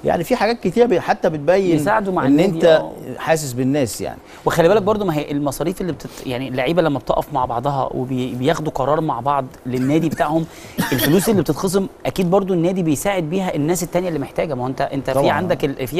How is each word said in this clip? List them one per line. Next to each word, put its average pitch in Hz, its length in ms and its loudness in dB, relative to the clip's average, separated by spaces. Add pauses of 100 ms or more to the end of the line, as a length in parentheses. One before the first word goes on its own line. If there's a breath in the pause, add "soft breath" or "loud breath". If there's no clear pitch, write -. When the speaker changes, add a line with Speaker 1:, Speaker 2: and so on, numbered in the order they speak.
Speaker 1:
يعني 175 180 2
في 247 120 0
حاجات 226 240 0
كتير 220 280 2
بي-، 190 120 2
حتى 185 300 0
بتبين 165 460 2
Speaker 2:
يساعدوا 196 380 0
مع 160 120 0
Speaker 1:
إن 131 60 4
Speaker 2:
النادي، 175 240 6
Speaker 1:
أنت 165 100 0
Speaker 2:
آه. 156 260 6 (260)
Speaker 1:
حاسس 151 360 -2
بالناس 131 480 0
يعني. 67 180 -8 (260 loud breath)
Speaker 2:
وخلي 165 220 4
بالك 208 140 6
برضو، 208 240 0
ما 165 100 0
هي 147 160 -4
المصاريف 147 500 -2
اللي 185 120 -2
بتت-، - 340 -12
يعني 127 200 -4
اللعيبة 131 340 0
لما 147 180 0
بتقف - 340 -2
مع 127 120 2
بعضها 127 480 -2
وبياخدوا 131 800 -2
قرار 143 300 0
مع 143 180 -2
بعض 135 260 -2 (200)
للنادي 135 440 2
بتاعهم، 160 360 0 (220 loud breath)
<laughs> - 260 -4
الفلوس 151 360 4
اللي 202 120 4
بتتخصم 185 460 0 (180)
أكيد 170 260 0
برضو 196 220 2
النادي 180 300 2
بيساعد 175 400 0
بيها 180 320 -4
الناس 160 280 0
التانية 180 240 -2
اللي 156 120 -4
محتاجة. 156 340 -4
ما 123 100 -4
هو 127 40 -2
أنت، 131 140 -4
أنت 135 280 -4
في 131 40 -2
Speaker 1:
طبعًا. 135 180 2
Speaker 2:
عندك 160 340 0
ال-، 135 220 -4
في 113 120 -8